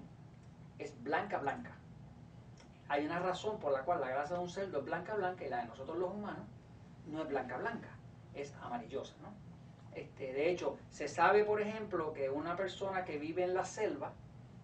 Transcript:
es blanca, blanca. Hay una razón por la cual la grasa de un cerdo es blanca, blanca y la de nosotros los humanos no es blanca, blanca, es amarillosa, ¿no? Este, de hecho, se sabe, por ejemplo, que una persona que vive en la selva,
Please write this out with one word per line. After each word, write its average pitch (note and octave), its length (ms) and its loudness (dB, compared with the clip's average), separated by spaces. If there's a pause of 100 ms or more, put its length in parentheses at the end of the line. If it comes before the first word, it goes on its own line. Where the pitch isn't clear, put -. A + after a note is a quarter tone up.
(800)
es - 120 -6 (120)
blanca, E3+ 360 2
blanca. - 360 0 (1120)
Hay D3 180 4
una E3+ 140 2
razón F#3 400 2
por C#3+ 120 2
la C3+ 120 4
cual F3 180 4
la B2+ 80 2
grasa D3 260 2
de F3 40 2
un F3 100 0
cerdo F#3 300 -2
es C3 60 0
blanca, F3 300 -2
blanca F#3 300 2
y C#3 40 -2
la B2 80 0
de A#2+ 80 0
nosotros C3 320 -4
los F3+ 140 2
humanos G3+ 340 -4 (600)
no D3+ 140 -2
es D3+ 60 -2
blanca, - 300 0
blanca, A#3 320 -2 (440)
es C#3+ 280 -6
amarillosa, - 600 -4
¿no? - 120 -10 (640)
Este, - 380 -6
de C#3+ 160 6
hecho, E3+ 280 2 (120)
se - 180 -2
sabe, F#3+ 360 10
por G#3 180 4
ejemplo, G3+ 520 0
que C3+ 160 2
una D#3 260 2
persona F#3 500 0
que D3+ 140 -2
vive E3 240 2
en F3+ 100 4
la F3+ 100 6
selva, D#3+ 480 0 (520)